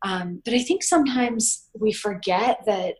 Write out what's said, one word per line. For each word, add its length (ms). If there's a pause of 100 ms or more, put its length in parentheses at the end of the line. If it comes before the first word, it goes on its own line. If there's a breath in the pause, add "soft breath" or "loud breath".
Um, 440
but 80
I 60
think 240
sometimes 840 (100)
we 140
forget 760
that, 340